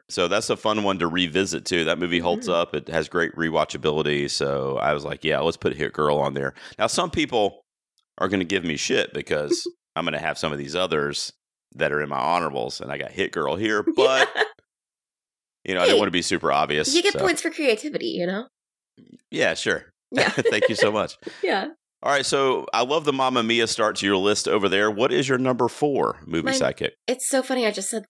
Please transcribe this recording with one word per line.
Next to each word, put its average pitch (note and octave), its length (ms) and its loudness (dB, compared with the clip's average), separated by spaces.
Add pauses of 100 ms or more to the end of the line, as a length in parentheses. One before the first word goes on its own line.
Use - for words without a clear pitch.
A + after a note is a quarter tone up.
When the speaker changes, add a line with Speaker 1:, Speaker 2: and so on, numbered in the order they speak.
Speaker 1:
So F2 220 0
that's G#2+ 200 0
a A#2+ 60 0
fun G#2+ 280 0
one G2 160 2
to E2+ 80 2
revisit, E2+ 580 0
too. E2+ 180 0
That D#2+ 160 0
movie F2 200 0
holds F2 280 -2
Speaker 2:
Mm-hmm. F2 80 2
Speaker 1:
up. E2+ 180 0
It D2 140 -6
has D#2+ 220 -2
great E2+ 260 0
rewatchability. D2+ 960 0
So C#2 460 -2
I D2 160 2
was D2 100 -4
like, C#2+ 220 -8
"Yeah, D2 160 2
let's E2 160 0
put C2+ 180 -2
Hit D2 160 -4
Girl D2 280 2
on C#2 160 0
there." C#2 180 -4 (260)
Now, A2 80 2
some F3 240 -2
people B2 540 0 (520)
are F#2+ 120 -2
gonna F#2+ 160 0
give F2+ 180 0
me D#2 140 -2
shit - 360 -2
because D2+ 540 -2 (140)
Speaker 2:
<laughs> - 160 -18
Speaker 1:
I'm E2+ 80 -2
gonna D2+ 140 -2
have D#2 180 -4
some D#2 160 -4
of C#2+ 40 -4
these C#2+ 160 -8
others D#2 600 -2 (420)
that D2 160 0
are D2 100 0
in D2 60 -4
my C#2+ 120 -6
honorables, C#2+ 600 -2
and C#2 140 -10
I C#2+ 40 -6
got C#2 140 -8
Hit F#2 220 -2
Girl D2+ 240 -2
here, G#2+ 260 0
Speaker 2:
<laughs> E4 140 -2
Speaker 1:
but C3 360 4
Speaker 2:
Yeah. - 100 0 (1200)
Speaker 1:
you F#2+ 80 -4
know, F2+ 80 0
I F2 40 6
didn't - 100 6
Speaker 2:
Hey, G#2+ 40 6
Speaker 1:
wanna G2 120 2
be F2 100 0
super D#2+ 320 0
obvious, D2+ 420 2
Speaker 2:
you F4 80 2
get G4+ 100 2
Speaker 1:
so. - 60 -4
Speaker 2:
points F4+ 220 0
for E4 80 -4
creativity, D4 580 -2
you F3 180 -4
know? G3+ 220 -6 (840)
Speaker 1:
Yeah, A#2+ 240 2
sure. - 360 -2 (220)
Speaker 2:
Yeah. - 160 2
Speaker 1:
<laughs> - 0 -
Thank - 400 2
you A2 60 -2
so G#2 180 4
much. G#2 240 -2 (120)
Speaker 2:
<laughs> - 140 -10
Yeah. A#3 240 0 (360)
Speaker 1:
All - 80 2
right, C#3 140 2
so C3 460 2
I A#2 120 4
love D3 220 0
the C#3+ 80 2
Mamma C3 280 2
Mia A2+ 240 2
start G#2+ 320 0
to G2 80 -2
your G2 120 4
list G2+ 300 2
over G2 220 4
there. G#2 220 4
What A2 200 0
is D3 160 2
your C3 120 2
number B2+ 280 2
four A#2 600 0
movie E2 240 -2
Speaker 2:
Mine, C4+ 80 -2
Speaker 1:
sidekick? - 320 -2 (160)
Speaker 2:
it's B3+ 200 -4
so C4 140 0
funny. B3+ 240 -2
I G#3 60 0
just G3 180 -6
said A3 200 -6